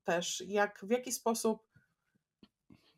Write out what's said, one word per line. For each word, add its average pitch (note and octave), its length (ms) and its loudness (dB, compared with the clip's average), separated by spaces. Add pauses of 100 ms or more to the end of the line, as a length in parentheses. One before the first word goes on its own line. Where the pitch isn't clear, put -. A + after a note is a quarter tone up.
też, F3+ 420 0
jak, G#3 360 0
w G3 80 -10
jaki B3 220 0
sposób A3+ 560 -2 (1300)